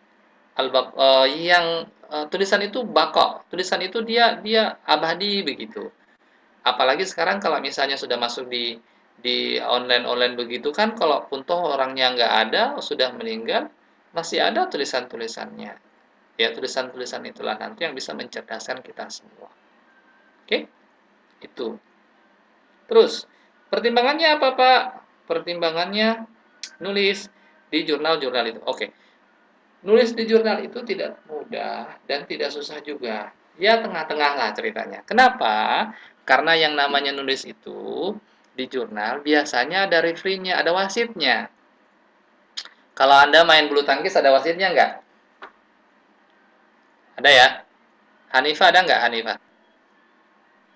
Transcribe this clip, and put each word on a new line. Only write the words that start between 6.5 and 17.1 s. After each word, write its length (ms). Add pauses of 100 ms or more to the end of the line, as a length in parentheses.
Apalagi 460
sekarang 340
kalau 160
misalnya 400
sudah 240
masuk 300
di, 260 (400)
di 400
online-online 800
begitu 320
kan, 240
kalaupun 540
toh 260
orangnya 400
nggak 200 (140)
ada, 160 (140)
sudah 400
meninggal, 540 (420)
masih 300
ada 240
tulisan-tulisannya. 1040 (640)
Ya, 160
tulisan-tulisan 720